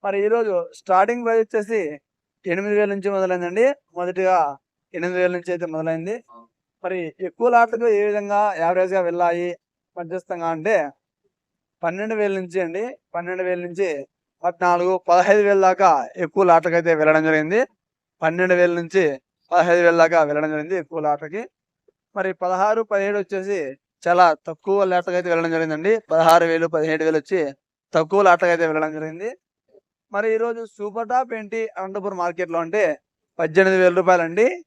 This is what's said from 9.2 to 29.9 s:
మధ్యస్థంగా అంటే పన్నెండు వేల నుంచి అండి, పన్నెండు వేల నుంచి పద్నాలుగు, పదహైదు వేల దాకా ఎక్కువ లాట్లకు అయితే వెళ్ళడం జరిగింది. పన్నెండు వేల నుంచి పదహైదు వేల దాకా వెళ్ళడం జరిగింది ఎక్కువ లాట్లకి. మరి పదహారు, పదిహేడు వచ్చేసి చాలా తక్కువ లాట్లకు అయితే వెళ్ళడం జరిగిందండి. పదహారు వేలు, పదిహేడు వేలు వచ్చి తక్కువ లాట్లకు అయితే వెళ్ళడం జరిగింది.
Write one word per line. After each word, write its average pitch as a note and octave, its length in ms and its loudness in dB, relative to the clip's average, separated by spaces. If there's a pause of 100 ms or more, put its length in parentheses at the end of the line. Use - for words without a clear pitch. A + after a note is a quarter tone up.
మధ్యస్థంగా E3+ 580 -8
అంటే F#3+ 200 -2 (1080)
పన్నెండు G3+ 380 -4
వేల G3 180 -2
నుంచి F3+ 260 -6
అండి, F3+ 180 -6 (320)
పన్నెండు F3+ 320 -6
వేల F3+ 200 -2
నుంచి F3 220 -4 (560)
పద్నాలుగు, F3+ 480 0 (160)
పదహైదు F#3 380 4
వేల G3+ 120 4 (100)
దాకా F#3 200 4 (360)
ఎక్కువ F#3+ 260 0
లాట్లకు E3 280 4
అయితే E3 200 2
వెళ్ళడం D#3 300 4
జరిగింది. D#3 300 0 (640)
పన్నెండు F3+ 380 2
వేల F3 200 2
నుంచి F3 220 0 (480)
పదహైదు F3 360 4
వేల E3+ 160 4
దాకా E3 160 2 (100)
వెళ్ళడం D3+ 240 -2
జరిగింది D#3+ 300 -6
ఎక్కువ E3 160 -10 (100)
లాట్లకి. D#3 340 -6 (720)
మరి F#3+ 160 -4 (120)
పదహారు, G3 380 0 (120)
పదిహేడు G3+ 300 -2
వచ్చేసి F#3+ 360 -6 (460)
చాలా F3 180 6 (240)
తక్కువ G3 420 -2
లాట్లకు F3+ 280 -2
అయితే F3+ 120 -4
వెళ్ళడం E3 240 0
జరిగిందండి. D#3+ 380 -2 (180)
పదహారు E3 400 6
వేలు, E3 240 0
పదిహేడు D#3 320 -2
వేలు D#3+ 140 2
వచ్చి F3+ 200 -4 (560)
తక్కువ D#3+ 300 0
లాట్లకు F3 280 4
అయితే E3 160 0
వెళ్ళడం D#3 260 -2
జరిగింది. D#3+ 340 -10 (840)